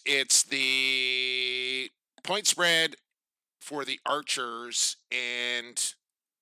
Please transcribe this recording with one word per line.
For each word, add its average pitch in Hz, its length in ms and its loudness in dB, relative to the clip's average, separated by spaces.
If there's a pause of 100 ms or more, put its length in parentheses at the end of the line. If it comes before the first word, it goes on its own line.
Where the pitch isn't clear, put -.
It's 135 380 4
the 127 1500 0 (320)
point 202 240 -2
spread 165 480 4 (680)
for 143 240 -6
the 131 220 -6
Archers, 120 920 -2 (120)
and 123 840 -4 (480)